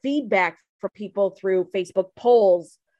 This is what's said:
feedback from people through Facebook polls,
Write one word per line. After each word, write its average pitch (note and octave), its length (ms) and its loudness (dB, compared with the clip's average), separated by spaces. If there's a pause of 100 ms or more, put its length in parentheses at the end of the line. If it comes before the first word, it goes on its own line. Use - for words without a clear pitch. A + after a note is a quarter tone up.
feedback G#3 560 -2 (220)
from F#3+ 120 -8
people G3 400 -4
through F#3 440 -4
Facebook F#3 400 -6
polls, G3 640 2 (220)